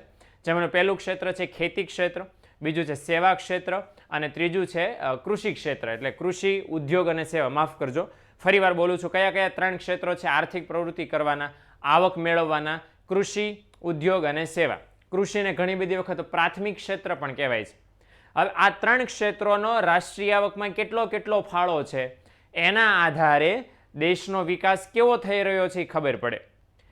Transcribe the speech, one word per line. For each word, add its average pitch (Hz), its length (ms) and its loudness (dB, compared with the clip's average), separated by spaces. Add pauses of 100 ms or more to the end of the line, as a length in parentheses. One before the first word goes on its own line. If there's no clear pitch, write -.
(460)
જેમનું 170 260 0
પહેલું 180 260 2
ક્ષેત્ર 185 340 -4
છે 180 140 -4
ખેતી 170 380 -4
ક્ષેત્ર, 180 420 -4 (360)
બીજું 160 240 -2
છે 147 80 -4
સેવા 170 400 2
ક્ષેત્ર 185 500 -4 (260)
અને 151 200 -4
ત્રીજું 170 380 -2
છે, 180 300 -4
અ, 131 180 -4
કૃષિ 202 380 -4
ક્ષેત્ર, 131 360 -6
એટલે 117 220 -4
કૃષિ, 190 500 -2
ઉદ્યોગ 160 460 0
અને 160 160 0
સેવા. 147 260 0
માફ 156 300 -2
કરજો, 147 300 -4 (340)
ફરી 196 160 4
વાર 185 140 4
બોલું 175 240 2
છું, 165 140 -6
કયા 190 200 2
કયા 190 180 2
ત્રણ 180 280 -2
ક્ષેત્રો 180 380 -4
છે 175 120 -6
આર્થિક 165 400 0
પ્રવૃત્તિ 165 380 -4
કરવાના, 147 440 -2 (320)
આવક 170 360 4
મેળવવાના? 160 640 0 (300)
કૃષિ, 208 540 -2 (180)
ઉદ્યોગ 175 420 0
અને 151 220 -2
સેવા. 151 320 0 (340)
કૃષિને 196 420 -2
ઘણી 180 220 -2
બધી 185 200 -2
વખત 180 260 -4
પ્રાથમિક 175 540 -2
ક્ષેત્ર 190 400 -8
પણ 139 180 -6
કહેવાય 123 300 0
છે. - 220 -20 (520)
હવે 180 120 6
આ 185 200 6
ત્રણ 233 360 2
ક્ષેત્રોનો 208 720 0
રાષ્ટ્રીય 185 520 0
આવકમાં 202 380 0
કેટલો 220 360 -2
કેટલો 214 360 0
ફાળો 175 420 0
છે, 127 340 -6 (360)
એના 190 520 4
આધારે 156 580 4 (320)
દેશનો 180 480 0
વિકાસ 190 500 0
કેવો 240 240 6
થઈ 202 260 0
રહ્યો 190 240 2
છે 180 140 -4
એ 160 40 -4
ખબર 143 300 0
પડે. 117 240 -4 (520)